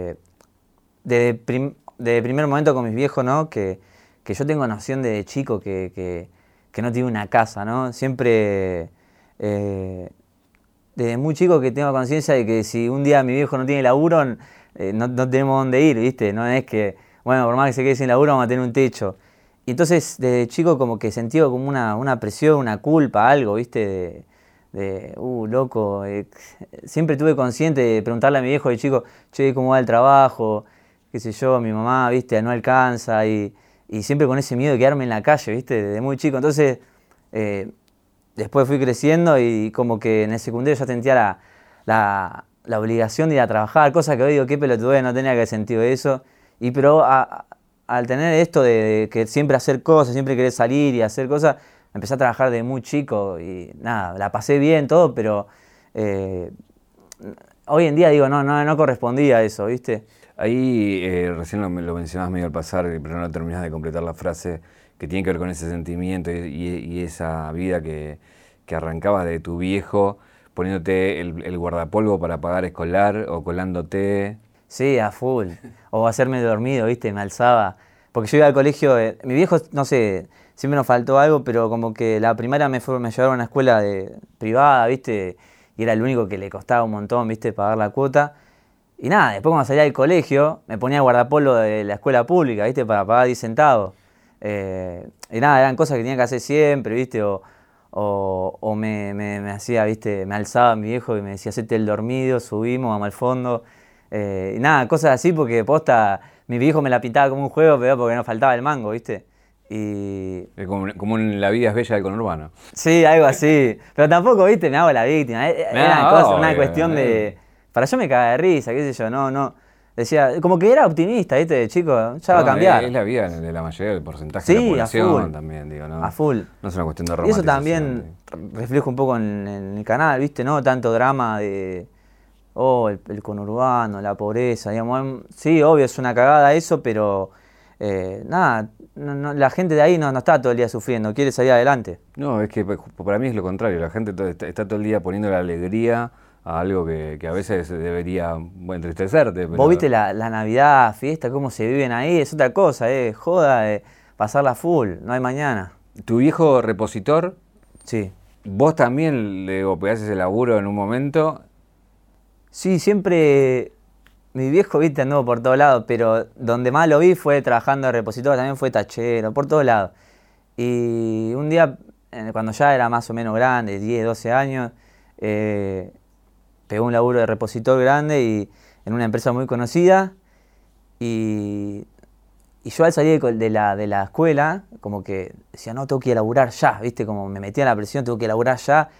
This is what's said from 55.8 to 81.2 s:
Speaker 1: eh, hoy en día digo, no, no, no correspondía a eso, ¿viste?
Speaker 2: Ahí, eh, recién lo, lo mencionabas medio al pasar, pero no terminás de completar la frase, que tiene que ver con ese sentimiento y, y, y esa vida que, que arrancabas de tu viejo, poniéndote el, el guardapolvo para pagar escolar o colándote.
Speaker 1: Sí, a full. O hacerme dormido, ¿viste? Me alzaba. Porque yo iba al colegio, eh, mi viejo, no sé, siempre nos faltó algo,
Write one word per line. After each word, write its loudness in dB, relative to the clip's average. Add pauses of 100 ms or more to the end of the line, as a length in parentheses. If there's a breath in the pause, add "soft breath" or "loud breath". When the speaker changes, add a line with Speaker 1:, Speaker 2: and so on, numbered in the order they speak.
Speaker 1:
eh, -4 (1200)
hoy 4
en 0
día 6
digo, 4
no, 0
no, 0
no 0
correspondía 2
a 4
eso, -4
¿viste? -6 (320 soft breath)
Speaker 2:
Ahí, 0
eh, -2
recién -6
lo, -4
lo -6
mencionabas -8
medio -4
al -6
pasar, -6 (180)
pero -10
no -6
terminás -8
de -8
completar -8
la -8
frase, -8 (360 soft breath)
que -12
tiene -6
que -4
ver -2
con -4
ese -10
sentimiento -6
y, -6
y, -8
y -10
esa -8
vida -4
que, -10 (480 soft breath)
que -8
arrancabas -2
de -4
tu -10
viejo, -2 (360 soft breath)
poniéndote -2
el, -10
el -8
guardapolvo -2
para -6
pagar -4
escolar -2
o -8
colándote. -4 (360)
Speaker 1:
Sí, 0
a 0
full. -4 (420 soft breath)
O 2
hacerme 0
dormido, 0
¿viste? -2
Me -6
alzaba. 2 (340 soft breath)
Porque -4
yo 2
iba 8
al 4
colegio, 4
eh, 0
mi -4
viejo, 2 (140)
no -2
sé, 0 (280 soft breath)
siempre -2
nos 0
faltó 4
algo, 4